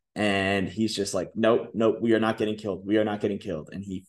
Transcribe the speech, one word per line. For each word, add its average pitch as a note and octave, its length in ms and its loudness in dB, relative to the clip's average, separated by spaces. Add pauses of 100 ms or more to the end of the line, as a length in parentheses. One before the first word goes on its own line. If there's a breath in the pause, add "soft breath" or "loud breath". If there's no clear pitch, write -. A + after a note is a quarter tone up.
(160)
And G2 520 0
he's G#2+ 260 -2
just G2 200 -2
like, F2+ 200 -2
"Nope, A2+ 380 4
nope, A2 280 2
we A2+ 140 4
are A2 60 4
not A2 180 0
getting G#2+ 180 -2
killed. G2 300 -6
We G#2 120 2
are G#2+ 60 4
not G#2 160 -2
getting G#2 180 -2
killed." E2 340 -8
And F#2+ 100 -10
he F#2+ 260 -10